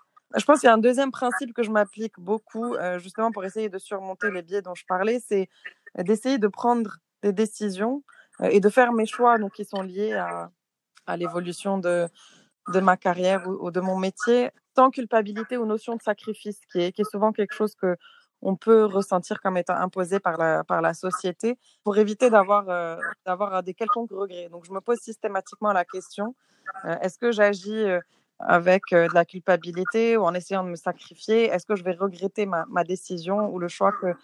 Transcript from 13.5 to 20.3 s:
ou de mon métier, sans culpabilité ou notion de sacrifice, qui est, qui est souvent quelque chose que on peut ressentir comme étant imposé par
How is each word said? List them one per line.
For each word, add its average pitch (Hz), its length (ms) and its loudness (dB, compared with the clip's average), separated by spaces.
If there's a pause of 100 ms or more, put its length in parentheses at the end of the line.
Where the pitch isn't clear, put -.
ou 175 40 -6
de 180 80 -2
mon 185 160 0
métier, 233 540 2 (260)
sans 262 140 8
culpabilité 220 680 -2
ou 233 120 -2
notion 226 280 -4
de 226 60 -8
sacrifice, 208 580 -6 (120)
qui 180 100 -2
est, 180 100 0
qui 208 100 -4
est 202 100 -4
souvent 214 200 0
quelque - 220 -4
chose 214 220 -2
que 180 200 0 (460)
on 190 140 -2
peut 220 300 6
ressentir 196 540 -2
comme 185 160 -2
étant 175 200 -2
imposé 180 440 -2
par 170 180 -2